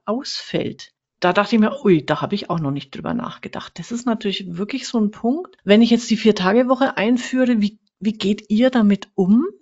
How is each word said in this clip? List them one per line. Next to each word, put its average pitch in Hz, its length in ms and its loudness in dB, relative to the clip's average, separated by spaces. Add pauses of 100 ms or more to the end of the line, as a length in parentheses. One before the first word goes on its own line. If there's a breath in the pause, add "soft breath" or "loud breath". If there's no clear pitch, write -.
ausfällt.“ - 880 -8 (260)
Da 180 140 0
dachte 202 220 0
ich 220 60 4
mir, - 220 -2
„Ui, 170 220 4
da 151 160 -2
habe - 140 -4
ich - 140 -8
auch 170 120 -4
noch 139 100 -2
nicht 143 240 -10
drüber 165 180 -8
nachgedacht.“ - 640 -10
Das - 140 -12
ist 240 140 -8
natürlich 202 520 -4
wirklich 214 300 -6
so 247 120 -4
ein 208 120 0
Punkt. 285 540 -4
Wenn 208 160 6
ich 233 80 6
jetzt 233 200 0
die 220 80 2
Vier-Tage-Woche 240 800 2
einführe, 247 640 0
wie, 208 180 -2 (200)
wie 208 140 -2
geht 208 360 -4
ihr 233 200 4
damit 202 460 2
um? 208 300 4 (160)